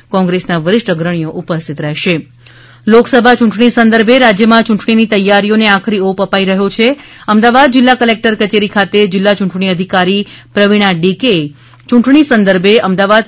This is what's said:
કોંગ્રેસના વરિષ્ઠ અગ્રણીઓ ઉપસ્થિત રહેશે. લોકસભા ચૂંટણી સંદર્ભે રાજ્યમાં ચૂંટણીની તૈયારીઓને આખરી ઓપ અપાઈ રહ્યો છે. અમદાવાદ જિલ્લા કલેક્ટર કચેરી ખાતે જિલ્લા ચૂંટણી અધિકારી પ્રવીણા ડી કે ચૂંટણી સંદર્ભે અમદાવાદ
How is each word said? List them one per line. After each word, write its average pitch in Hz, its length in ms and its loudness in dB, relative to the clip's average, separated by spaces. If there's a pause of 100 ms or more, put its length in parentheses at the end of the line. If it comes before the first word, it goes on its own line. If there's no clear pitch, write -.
કોંગ્રેસના 180 480 -2
વરિષ્ઠ 190 340 -2
અગ્રણીઓ 165 400 -4
ઉપસ્થિત 160 500 -8
રહેશે. 156 480 -6 (580)
લોકસભા 233 480 4
ચૂંટણી 233 360 0
સંદર્ભે 226 480 2
રાજ્યમાં 226 440 2
ચૂંટણીની 220 440 0
તૈયારીઓને 208 640 0
આખરી 202 300 -2
ઓપ 190 240 -2
અપાઈ 190 220 -2
રહ્યો 190 260 -2
છે. 240 300 -2 (280)
અમદાવાદ 240 420 2
જિલ્લા 254 240 2
કલેક્ટર 226 400 -2
કચેરી 208 340 -2
ખાતે 208 380 0
જિલ્લા 196 280 -2
ચૂંટણી 190 340 -4
અધિકારી 190 580 -2 (280)
પ્રવીણા 202 380 2
ડી 175 220 -2
કે 160 400 -2 (360)
ચૂંટણી 254 340 4
સંદર્ભે 202 540 2
અમદાવાદ 196 500 0